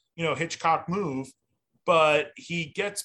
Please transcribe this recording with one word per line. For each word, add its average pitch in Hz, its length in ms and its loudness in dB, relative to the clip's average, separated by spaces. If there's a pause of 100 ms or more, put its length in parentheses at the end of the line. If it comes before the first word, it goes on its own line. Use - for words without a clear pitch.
(160)
you 165 80 -4
know, 151 100 0
Hitchcock 160 540 0
move. 151 400 -4 (580)
But 156 500 4
he 160 380 -8
gets 196 300 -6